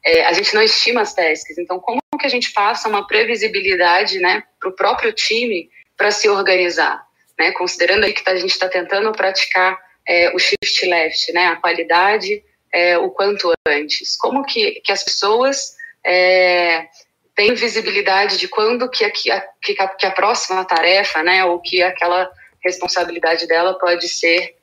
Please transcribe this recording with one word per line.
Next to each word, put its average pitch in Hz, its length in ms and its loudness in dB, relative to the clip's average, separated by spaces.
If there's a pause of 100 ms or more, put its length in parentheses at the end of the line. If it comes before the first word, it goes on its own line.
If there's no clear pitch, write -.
é, 165 200 4
a 165 80 4
gente 202 220 0
não 214 80 6
estima 226 380 2
as - 140 -2
tasks. 160 440 -2
Então, 180 220 -6
como 240 200 -2 (180)
que - 80 -2
a 269 40 0
gente 240 220 -2
passa 208 360 0
uma 202 180 -2
previsibilidade, 196 1120 0
né, 185 240 0 (160)
pro 185 120 -6
próprio 214 400 0
time 220 580 -2 (260)
pra 202 140 2
se 214 180 0
organizar, 180 760 0 (340)
né, - 140 2
considerando 180 520 0
aí 208 80 0
que - 100 -6
tá, 190 100 0
a 185 40 0
gente 185 200 -2
tá 185 120 -2
tentando 196 440 -2
praticar, 190 680 0 (280)
é, 175 280 2
o 180 40 -2
shift - 480 0
left, 165 460 -2
né, 175 140 2
a 170 100 0
qualidade, 185 880 0 (280)
é, 175 260 2
o 185 120 0
quanto 196 400 0 (160)
antes. 147 500 -2
Como 269 280 -2
que, - 380 -2
que 202 100 -2
as 196 100 -2
pessoas, 254 720 0 (300)
é, 180 840 2 (460)
têm 208 200 4
visibilidade 202 840 0
de 180 120 -4
quando 240 420 0
que 226 140 0
a, 214 60 0
que - 200 -4
a, 190 100 0 (220)
que 196 180 -4
a, 190 80 2
que 190 180 -2
a 185 40 0
próxima 190 540 0
tarefa, 175 580 0
né, 185 220 2
ou 175 160 0
que 180 200 -2
aquela 180 500 0 (300)
responsabilidade 170 840 -2
dela 175 320 0
pode 175 300 0
ser 170 540 0